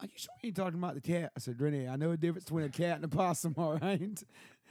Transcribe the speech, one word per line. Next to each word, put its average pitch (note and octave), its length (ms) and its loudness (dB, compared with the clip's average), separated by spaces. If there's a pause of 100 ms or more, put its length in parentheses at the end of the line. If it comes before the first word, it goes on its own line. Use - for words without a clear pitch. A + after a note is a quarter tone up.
"Are G3 60 -10
you - 100 -16
sure - 160 -12 (100)
you A#3+ 60 -4
ain't F3 80 -4
talking F3+ 220 0
about F3 160 -2
the C#3 60 -6
cat?" E3+ 360 0
I C3 40 -6
said, A#2+ 200 -6
"Renee, C#3+ 280 2
I C3 80 -4
know D#3+ 140 2
the E3 60 2
difference E3 280 0
between D#3+ 200 0
a C#3+ 60 -2
cat E3+ 260 2
and D3 80 -6
a D#3+ 40 -4
possum, E3+ 460 2
<laughs> C3+ 40 -2
all D#3+ 200 2
right?" F#3 440 0 (480)